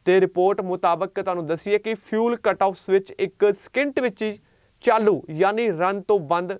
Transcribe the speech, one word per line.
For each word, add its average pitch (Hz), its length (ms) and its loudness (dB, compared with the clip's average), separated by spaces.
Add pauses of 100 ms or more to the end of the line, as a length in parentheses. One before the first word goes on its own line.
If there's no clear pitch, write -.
ਤੇ 185 160 4
ਰਿਪੋਰਟ 185 400 2
ਮੁਤਾਬਕ 185 640 -2
ਤੁਹਾਨੂੰ 180 240 -4
ਦੱਸੀਏ 165 320 -2
ਕਿ 220 160 -6
ਫਿਊਲ 226 420 -2
ਕੱਟ 196 260 -2
ਆਫ 190 240 0
ਸਵਿੱਚ 190 240 0
ਇੱਕ 196 440 0 (100)
ਸਕਿੰਟ 277 360 -2
ਵਿੱਚ 240 220 -4
ਹੀ 208 160 -6 (420)
ਚਾਲੂ 214 500 2
ਯਾਨੀ 202 400 0
ਰਨ 185 300 -2
ਤੋਂ 202 180 2
ਬੰਦ 175 420 -2